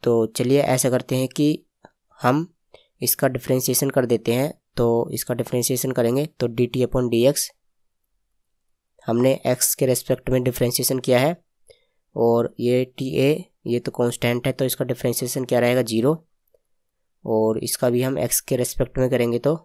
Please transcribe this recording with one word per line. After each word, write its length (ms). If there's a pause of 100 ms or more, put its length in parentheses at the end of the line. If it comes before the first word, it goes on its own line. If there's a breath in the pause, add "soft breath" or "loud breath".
तो 240
चलिए 340
ऐसा 280
करते 260
हैं 140
कि 200 (680)
हम 280 (540 soft breath)
इसका 280
डिफरेंशिएशन 600
कर 160
देते 280
हैं। 200 (240)
तो 100 (260)
इसका 200
डिफरेंशिएशन 580
करेंगे 340 (140)
तो 80
डी 200
टी 180
upon 240
डी 180
एक्स, 220 (1600)
हमने 240 (160)
एक्स 280
के 100
रिस्पेक्ट 440
में 140
डिफरेंशिएशन 560
किया 200
है 160 (800 soft breath)
और 440
ये 280
टी 300
ए 120 (380)
ये 120
तो 120
कांस्टेंट 560
है, 60
तो 120
इसका 200
डिफरेंशिएशन 600
क्या 140
रहेगा, 240
ज़ीरो, 300 (1120)
और 340
इसका 300
भी 120
हम 180
एक्स 220
के 140
रिस्पेक्ट 420
में 120
करेंगे 300
तो 260